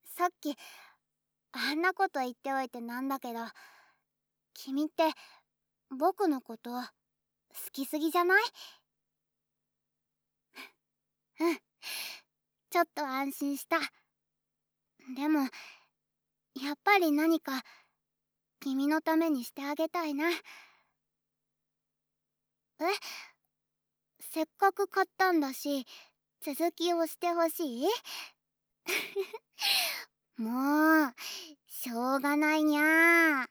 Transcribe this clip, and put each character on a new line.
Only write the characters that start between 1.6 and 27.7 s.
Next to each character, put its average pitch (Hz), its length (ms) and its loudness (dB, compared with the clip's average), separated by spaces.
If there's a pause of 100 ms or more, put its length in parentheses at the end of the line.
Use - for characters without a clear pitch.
ん 320 80 -2
な 370 100 2
こ 381 160 0
と 277 120 -4
言 254 100 -2
っ 240 40 -14
て - 180 -6
お 269 80 0
い 262 80 -4
て 247 120 -14
な 233 200 -8
ん 269 80 -4
だ 269 100 -2
け 240 140 -10
ど、 233 80 -8 (1120)
君 269 320 -4
っ - 20 -4
て、 320 240 2 (800)
僕 339 380 0
の 269 120 0
こ 226 160 -16
と、 - 140 -14
好 147 180 -8 (840)
き 269 140 -6
す 302 120 -4
ぎ 311 120 0
じ 359 80 2
ゃ 349 60 4
な 381 160 6
い？ 466 40 2 (3000)
う 330 120 2
ん。 277 60 -4 (1120)
ち 349 80 0
ょ 339 40 4
っ - 20 4 (100)
と 294 120 -6
安 269 260 -4
心 285 240 -4
し - 100 -12
た。 330 140 0 (1400)
で 277 120 -4
も、 311 120 4
や 262 80 0 (1200)
っ - 120 -6
ぱ 403 140 4
り 339 120 4
何 311 300 4
か、 262 240 -8 (960)
君 269 280 -2
の 311 120 2
た 320 160 2
め 330 140 2
に 254 140 -2
し - 100 -14
て 277 100 -10
あ 294 100 -4
げ 320 140 -2
た 339 160 -4
い 302 100 -4
な。 311 160 0
え？ 349 40 -2 (3750)
せ - 220 -6
っ 311 40 -2 (120)
か 392 140 4
く 403 160 -2
買 381 160 2
っ - 20 0 (100)
た 370 160 4
ん 320 80 4
だ 269 140 -4
し、 285 320 -4 (560)
続 320 300 -2
き 349 200 0
を 330 140 2
し - 120 -12
て 349 140 -2
ほ 339 160 2
し 269 360 -4